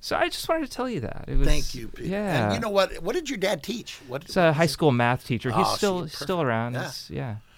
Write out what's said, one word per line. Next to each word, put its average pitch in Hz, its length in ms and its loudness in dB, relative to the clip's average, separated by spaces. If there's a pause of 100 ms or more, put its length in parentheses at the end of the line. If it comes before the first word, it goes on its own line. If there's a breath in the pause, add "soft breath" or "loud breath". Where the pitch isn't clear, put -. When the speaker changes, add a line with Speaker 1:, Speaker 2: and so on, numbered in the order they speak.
Speaker 1:
So - 160 -4
I 349 100 2
just - 220 -6
wanted 320 200 0
to - 60 -16
tell 254 140 -4
you 208 100 -4
that. - 300 -8
It 135 80 2
was 143 100 6
Speaker 2:
Thank 147 260 4
you, 117 140 -10
Pete. - 200 -10
Speaker 1:
Yeah. 180 400 0
Speaker 2:
And 101 60 2
you - 60 0
know 226 100 -2
what? 196 320 2
What 202 140 -4
did 320 140 -4
your 269 100 -6
dad 185 240 0
teach? - 360 -8 (100)
What 135 160 -8
Speaker 1:
He's - 100 -8
a 175 120 6
Speaker 2:
what 156 80 4
Speaker 1:
high 160 80 4
Speaker 2:
was 156 80 4
it? - 20 -4
Speaker 1:
school 151 180 4
math 120 340 2
teacher. 120 260 -2
He's 110 140 4
Speaker 2:
Oh, 107 120 2
Speaker 1:
still, 180 320 0
Speaker 2:
see, - 60 -14
Speaker 1:
still 175 220 -4
Speaker 2:
perfect. 156 100 0
Speaker 1:
around. 117 260 0
Speaker 2:
Yeah. 139 100 -6
Speaker 1:
He's, - 260 -12
yeah. 139 260 -8 (220)